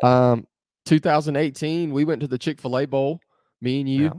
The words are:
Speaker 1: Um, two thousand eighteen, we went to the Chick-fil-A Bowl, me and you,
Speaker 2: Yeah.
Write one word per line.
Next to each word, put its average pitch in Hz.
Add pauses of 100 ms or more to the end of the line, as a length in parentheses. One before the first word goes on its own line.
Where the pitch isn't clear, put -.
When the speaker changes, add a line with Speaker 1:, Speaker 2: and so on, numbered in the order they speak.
Speaker 1:
Um, 123 (380)
two 156
thousand 151
eighteen, 156
we 139
went 156
to 147
the 127
Chick-fil-A 135
Bowl, 139 (420)
me 131
and 135
you, 139
Speaker 2:
Yeah. 160